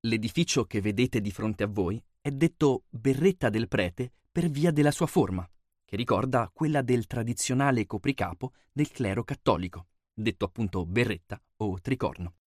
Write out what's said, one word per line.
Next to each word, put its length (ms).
L'edificio 640
che 160
vedete 400
di 100
fronte 340
a 20
voi 360
è 100
detto 580
Berretta 600
del 200
Prete 440
per 180
via 220
della 200
sua 160
forma, 420
che 120
ricorda 560
quella 300
del 240
tradizionale 800
copricapo 680
del 180
clero 340
cattolico, 640
detto 320
appunto 400
berretta 560
o 220
tricorno. 560